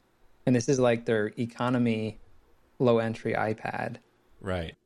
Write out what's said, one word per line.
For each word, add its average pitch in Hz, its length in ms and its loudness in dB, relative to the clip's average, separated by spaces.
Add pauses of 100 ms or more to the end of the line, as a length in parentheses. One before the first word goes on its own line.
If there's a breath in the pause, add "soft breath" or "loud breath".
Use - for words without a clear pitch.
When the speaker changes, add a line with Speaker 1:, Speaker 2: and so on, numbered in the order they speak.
(460)
Speaker 1:
and 127 100 4
this 117 120 0
is, 143 100 2
like, 120 280 2
their 107 320 0
economy 117 800 -2 (640)
low 120 180 6
entry 113 360 -2
iPad." 110 640 -4 (440)
Speaker 2:
Right. 87 340 -6 (100)